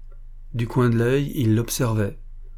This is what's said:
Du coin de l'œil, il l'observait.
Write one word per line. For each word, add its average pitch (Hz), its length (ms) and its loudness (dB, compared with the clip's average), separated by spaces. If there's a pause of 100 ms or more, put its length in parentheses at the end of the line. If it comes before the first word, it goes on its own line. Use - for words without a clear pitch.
(540)
Du 117 140 -2
coin 123 200 4
de 117 80 4
l'œil, 135 380 2
il 113 200 4
l'observait. 113 640 0 (400)